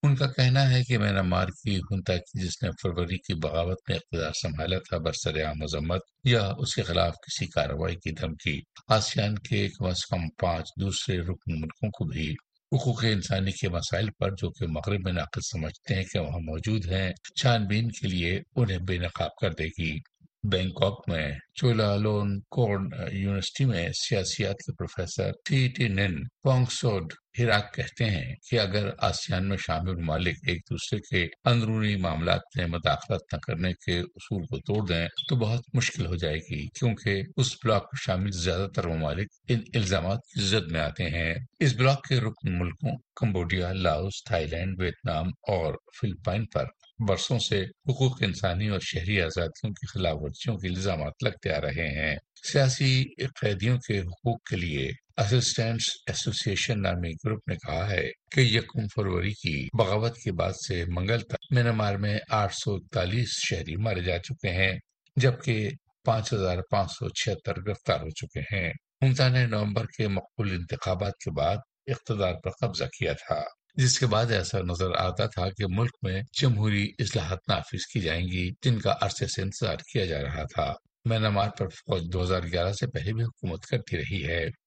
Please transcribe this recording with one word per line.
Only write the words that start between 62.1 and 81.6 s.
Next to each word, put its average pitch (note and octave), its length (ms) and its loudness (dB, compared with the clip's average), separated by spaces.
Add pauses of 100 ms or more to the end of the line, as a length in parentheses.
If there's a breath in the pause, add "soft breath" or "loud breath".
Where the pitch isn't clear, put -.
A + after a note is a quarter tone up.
آٹھ G#2 240 2
سو - 200 -2
اکتالیس F#2+ 640 -2 (120)
شہری E2 280 -4
مارے G2+ 280 0
جا F2 140 0
چکے G2 340 -4
ہیں، F#2+ 200 2 (440)
جبکہ B2 520 2 (360)
پانچ A2 280 2
ہزار F#2 260 2 (120)
پانچ G2 220 0
سو - 160 -6 (140)
چھہتر - 440 -4
گرفتار G2 340 0
ہو D#2 100 -6 (100)
چکے - 200 -8 (120)
ہیں۔ F#2 180 -2 (340)
ہنتا C3 240 6
نے B2+ 180 4
نومبر G#2+ 400 0 (100)
کے A2 120 0
مقبول G2 460 -2
انتخابات F#2 720 -2
کے - 60 -4 (100)
بعد F2 160 2 (300)
اقتدار G2+ 480 0 (100)
پر F#2 60 -2 (100)
قبضہ - 280 -2 (100)
کیا D#2+ 140 0 (140)
تھا، D#2 140 0 (360)
جس B2+ 220 6
کے B2+ 80 4
بعد A2 240 4
ایسا G2 320 0
نظر F2+ 360 0
آتا F#2 280 2
تھا F#2 300 0
کہ G#2 120 -2
ملک A2+ 340 0
میں F#2+ 180 0 (200)
جمہوری G#2+ 440 4 (140)
اصلاحات F#2 500 -2
نافذ F#2+ 440 -2
کی - 80 0
جائیں E2+ 260 0
گی، F2+ 220 -2 (160)
جن A#2+ 160 4
کا G2+ 200 2
عرصے - 260 -2
سے - 160 -4
انتظار F#2+ 340 -2 (160)
کیا G2+ 120 2
جا D#2+ 180 -2
رہا D2 200 -4 (120)
تھا۔ C#2+ 180 0 (320)
میانمار G#2+ 440 2 (100)
پر G2 100 -2